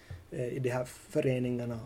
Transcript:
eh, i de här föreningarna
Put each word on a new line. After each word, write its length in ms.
eh, 180
i 100
de 120
här 140
föreningarna 1000